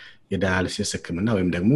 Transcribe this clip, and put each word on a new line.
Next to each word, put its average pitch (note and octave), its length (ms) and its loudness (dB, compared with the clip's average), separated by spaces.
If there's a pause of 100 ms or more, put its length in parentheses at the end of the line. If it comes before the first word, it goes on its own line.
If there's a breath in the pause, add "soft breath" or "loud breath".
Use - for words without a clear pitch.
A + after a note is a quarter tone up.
(280 loud breath)
የዳያሊሲስ F#2 640 -2
ህክምና F2+ 400 -4
ወይም F#2 180 2
ደግሞ F2+ 260 2